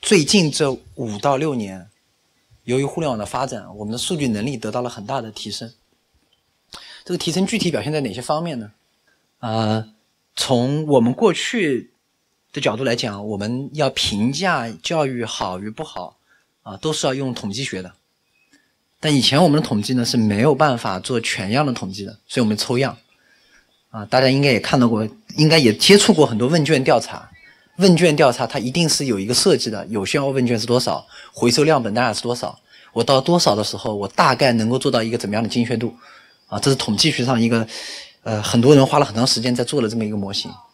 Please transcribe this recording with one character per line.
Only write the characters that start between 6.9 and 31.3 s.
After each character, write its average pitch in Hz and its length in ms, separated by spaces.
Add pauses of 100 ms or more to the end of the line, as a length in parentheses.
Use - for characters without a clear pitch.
这 180 100
个 170 40
提 - 120
升 185 160
具 226 140
体 175 100
表 143 100
现 139 120
在 151 80
哪 120 120
些 113 80
方 156 220
面 160 160
呢？ 107 140 (680)
呃， 110 500 (460)
从 135 540
我 143 100
们 117 140
过 202 200
去 151 600 (600)
的 143 80
角 127 160
度 127 60
来 123 140
讲， 104 320
我 107 80
们 120 360
要 147 180
评 107 420
价 151 360 (140)
教 160 240
育 123 180
好 95 360
与 107 100
不 156 140
好， - 320 (480)
啊， 98 120
都 156 160
是 151 140
要 131 80
用 135 180
统 107 200
计 123 100
学 95 180
的。 90 120 (1040)
但 151 160
以 135 60
前 135 200
我 180 80
们 151 140
的 - 20
统 107 160
计 127 140
呢， 120 100
是 127 120
没 107 240
有 143 120
办 135 240
法 101 220
做 117 220
全 110 320
样 143 120
的 135 80
统 95 200
计 98 120
的， 107 220
所 - 140
以 - 20
我 107 60
们 107 80
抽 120 220
样。 131 200 (920)
啊， 107 160
大 127 160
家 131 80
应 135 100
该 143 100
也 110 80
看 139 220
到 120 80
过， 110 180 (300)
应 151 100
该 160 120
也 123 160
接 - 240
触 - 160
过 156 100
很 113 140
多 120 100
问 160 160
卷 139 180
调 131 160
查。 - 300 (480)
问 180 180
卷 160 220
调 143 160
查 120 140
它 - 120
一 117 120
定 165 180
是 143 160
有 110 160
一 101 60
个 120 80
设 170 200
计 120 140
的， 104 200
有 104 180
效 139 220
问 131 180
卷 120 120
是 110 60
多 120 160
少， 87 260 (240)